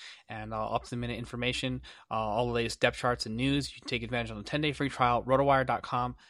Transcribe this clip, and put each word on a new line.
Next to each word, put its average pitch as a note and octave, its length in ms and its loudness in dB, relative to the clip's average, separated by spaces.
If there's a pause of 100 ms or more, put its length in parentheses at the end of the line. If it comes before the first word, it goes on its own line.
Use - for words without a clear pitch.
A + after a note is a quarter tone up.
(280)
and, A2 280 -8
uh, A2 140 -2
up-to-the-minute A#2+ 500 -4
information, B2 640 -2 (260)
uh, A2 60 -2
all A2 320 0
the A#2+ 60 0
latest A#2 260 0
depth - 180 4
charts B2 300 0
and A2+ 100 -4
news, C3+ 380 0
you - 60 -18
can - 60 -14
take A#2+ 140 -2
advantage A#2 300 -4
on G#2+ 60 -8
the G2+ 60 -10
ten-day D3+ 280 0
free C#3 180 -2
trial. A#2+ 320 4
rotowire C3 460 4
dot B2+ 160 -2
com B2 320 -2 (140)